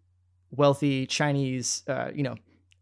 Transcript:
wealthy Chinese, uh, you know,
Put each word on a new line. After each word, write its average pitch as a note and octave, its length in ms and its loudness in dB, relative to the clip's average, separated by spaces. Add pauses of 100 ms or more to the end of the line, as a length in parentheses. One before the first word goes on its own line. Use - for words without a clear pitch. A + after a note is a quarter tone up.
(520)
wealthy C#3 540 2
Chinese, C#3 840 -2
uh, C3 260 -4
you D3 100 -4
know, A#2+ 120 -4 (460)